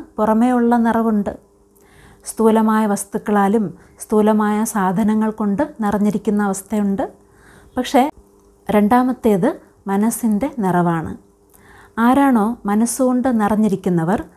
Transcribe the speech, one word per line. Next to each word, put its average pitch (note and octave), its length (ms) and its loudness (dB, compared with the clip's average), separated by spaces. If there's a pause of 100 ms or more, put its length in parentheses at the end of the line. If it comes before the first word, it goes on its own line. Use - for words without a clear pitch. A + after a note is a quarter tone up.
(120)
പുറമേ A3 400 2
ഉള്ള A#3+ 240 2
നിറവുണ്ട്, A3+ 560 0 (920)
സ്ഥൂലമായ A3 600 2
വസ്തുക്കളാലും G3+ 800 -2 (340)
സ്ഥൂലമായ G#3+ 680 0
സാധനങ്ങൾ G#3+ 640 -2
കൊണ്ട് G#3 320 -2 (180)
നിറഞ്ഞിരിക്കുന്ന G#3 640 -2
അവസ്ഥയുണ്ട്. G3+ 600 -2 (680)
പക്ഷേ B3+ 320 2 (640)
രണ്ടാമത്തേത് A3 840 2 (360)
മനസ്സിൻ്റെ G#3+ 600 -2 (100)
നിറവാണ്. F3 540 0 (840)
ആരാണോ B3 480 4 (200)
മനസ്സുകൊണ്ട് B3 680 0
നിറഞ്ഞിരിക്കുന്നവർ, G3+ 880 0 (160)